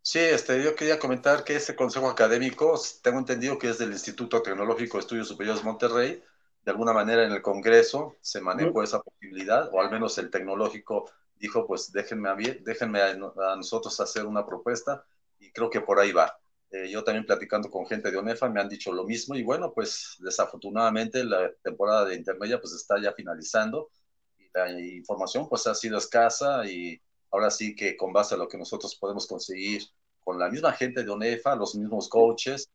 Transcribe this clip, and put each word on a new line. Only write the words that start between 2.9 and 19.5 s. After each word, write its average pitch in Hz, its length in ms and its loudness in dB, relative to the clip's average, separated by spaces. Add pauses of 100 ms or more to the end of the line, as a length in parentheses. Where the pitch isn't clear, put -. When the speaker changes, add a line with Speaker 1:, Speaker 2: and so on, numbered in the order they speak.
Speaker 1:
tengo 123 160 4
entendido 127 400 -2
que 123 120 -2
es 113 80 -2
del 113 140 -2
Instituto 110 500 -2
Tecnológico 110 560 -2
de - 20 -2
Estudios 110 280 -4
Superiores 104 360 -2
Monterrey, 120 580 0 (400)
de - 80 -4
alguna 113 220 2
manera 113 320 6
en 104 80 0
el 98 100 -2
Congreso 113 760 6
se - 200 -8
manejó 120 300 2
Speaker 2:
Ujú. - 120 2
Speaker 1:
esa 107 200 -2
posibilidad, 98 680 0
o 95 80 4
al 98 100 2
menos 110 280 -2
el 87 120 -4
tecnológico 98 800 -2 (260)
dijo, 113 300 -2
pues, 90 260 -4
déjenme 101 380 -4
a 98 40 0
mí, 104 100 -6 (180)
déjenme 110 400 -2
a 98 120 2
no-, 95 240 -10
a 95 180 0
nosotros 104 440 -6
hacer 107 260 -4
una 104 200 -2
propuesta, 120 580 -4 (340)
y - 140 -20
creo 117 160 -2
que 107 140 0
por 98 160 4
ahí 101 140 6
va. 80 260 4 (320)
Eh, 95 200 -8
yo 107 140 -6
también 110 220 0
platicando 101 440 0
con 92 160 -6
gente 107 240 -4
de 92 60 -2
onefa 113 320 -2
me 107 120 0
han 101 80 0
dicho 98 240 -8
lo 92 120 -2
mismo, 113 320 -6
y 120 60 -4
bueno, 127 320 -2